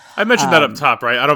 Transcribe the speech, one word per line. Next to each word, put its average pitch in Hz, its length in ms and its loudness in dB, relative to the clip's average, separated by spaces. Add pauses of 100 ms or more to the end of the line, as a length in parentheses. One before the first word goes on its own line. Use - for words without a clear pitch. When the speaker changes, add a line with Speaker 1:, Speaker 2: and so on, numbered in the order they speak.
(160)
Speaker 1:
I - 100 -10
mentioned 147 280 0
that 160 80 6
Speaker 2:
um, 123 120 -2
Speaker 1:
up 113 40 -14
top, 135 240 -2
right? 123 160 -2
I 120 40 -2
don't 143 140 2